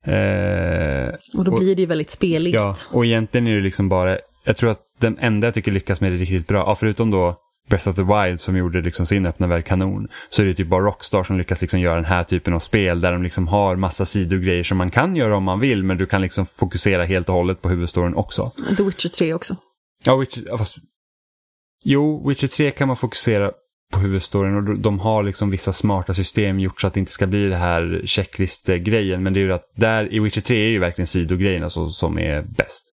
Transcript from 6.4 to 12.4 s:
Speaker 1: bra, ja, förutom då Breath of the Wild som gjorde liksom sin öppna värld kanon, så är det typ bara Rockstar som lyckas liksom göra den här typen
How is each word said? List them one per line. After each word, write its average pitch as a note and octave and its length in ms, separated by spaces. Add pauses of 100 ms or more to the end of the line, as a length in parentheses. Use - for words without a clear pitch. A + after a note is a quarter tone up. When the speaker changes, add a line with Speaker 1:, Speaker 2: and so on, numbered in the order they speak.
Speaker 1:
bra, G2+ 120
ja, G2 160
förutom A2 360
då F2 260 (320)
Breath G2 180
of F2+ 80
the F#2+ 80
Wild F#2 360
som F#2 180
gjorde F2+ 240
liksom F2 240
sin G2 200
öppna F2 220
värld E2+ 180
kanon, G2 420 (220)
så - 120
är G2+ 40
det F#2 80
typ F2 140
bara F#2 180
Rockstar G2 380
som F#2+ 140
lyckas F2 240
liksom F#2 180
göra F2 160
den E2+ 100
här F2 180
typen F2 300